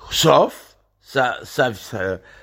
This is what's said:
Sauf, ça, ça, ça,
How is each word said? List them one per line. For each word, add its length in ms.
Sauf, 680
ça, 440
ça, 300
ça, 440